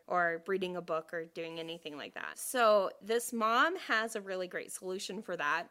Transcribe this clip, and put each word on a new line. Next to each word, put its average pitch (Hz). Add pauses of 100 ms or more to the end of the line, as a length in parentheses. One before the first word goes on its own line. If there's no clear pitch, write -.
or 170
reading 185
a 175
book 165
or 165
doing 165
anything 165
like 110
that. 76
So 214 (120)
this 226
mom 240
has 226
a 208
really 185
great -
solution 190
for 175
that. 156